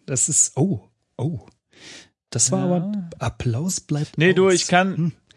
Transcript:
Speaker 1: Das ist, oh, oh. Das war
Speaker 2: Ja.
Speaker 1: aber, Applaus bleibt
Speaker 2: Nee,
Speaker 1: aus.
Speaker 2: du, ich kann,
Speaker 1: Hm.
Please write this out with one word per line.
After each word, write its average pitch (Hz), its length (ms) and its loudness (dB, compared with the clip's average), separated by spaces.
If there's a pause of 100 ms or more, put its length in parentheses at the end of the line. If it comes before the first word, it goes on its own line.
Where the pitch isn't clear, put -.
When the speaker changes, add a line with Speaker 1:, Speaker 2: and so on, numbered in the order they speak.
Speaker 1:
Das 135 220 -2
ist, - 280 0
oh, 98 320 -2 (280)
oh. 135 240 -4 (880)
Das 131 220 0
war 190 80 2
Speaker 2:
Ja. 185 40 0 (120)
Speaker 1:
aber, 185 420 -4
Applaus 127 600 -4
bleibt 147 380 -4
Speaker 2:
Nee, 170 120 4
Speaker 1:
aus. 185 60 4
Speaker 2:
du, 190 140 4
ich 175 180 2
kann, 180 280 2
Speaker 1:
Hm. 160 160 0 (240)